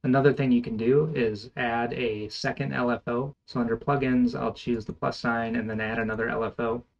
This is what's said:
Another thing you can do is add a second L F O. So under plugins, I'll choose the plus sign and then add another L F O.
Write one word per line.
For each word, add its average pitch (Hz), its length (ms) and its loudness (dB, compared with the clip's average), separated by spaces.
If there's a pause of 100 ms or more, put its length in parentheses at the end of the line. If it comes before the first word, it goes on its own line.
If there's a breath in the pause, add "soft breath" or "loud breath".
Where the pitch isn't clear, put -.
Another 135 280 6
thing 135 180 2
you 120 120 6
can 117 140 -4
do 139 380 4
is 110 420 -2
add 120 360 -2
a 107 360 -4
second 135 440 -4
L 123 180 0
F 117 160 -4
O. 123 300 -4 (100)
So - 140 -4
under 117 160 0
plugins, 127 580 2
I'll 113 180 -2
choose 113 320 -2
the 107 80 -8
plus - 240 -4
sign 117 380 -2
and 110 160 -2
then 110 100 -2
add 110 200 -4
another 110 280 -2
L 113 140 -2
F 107 160 -6
O. 120 240 -2 (180)